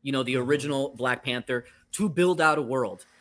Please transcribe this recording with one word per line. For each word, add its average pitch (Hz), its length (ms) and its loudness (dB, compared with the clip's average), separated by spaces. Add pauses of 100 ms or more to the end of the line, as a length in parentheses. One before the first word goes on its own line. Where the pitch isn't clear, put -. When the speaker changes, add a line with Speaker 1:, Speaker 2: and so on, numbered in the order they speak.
Speaker 1:
you 139 100 -6
know, 135 120 0
the 127 120 -2
Speaker 2:
Mm-hmm. 123 140 0
Speaker 1:
original 139 460 0
Black 123 280 -2
Panther, 123 420 -4 (280)
to 208 160 0
build 175 300 2
out 156 180 4
a 151 40 -2
world. 117 440 -4 (160)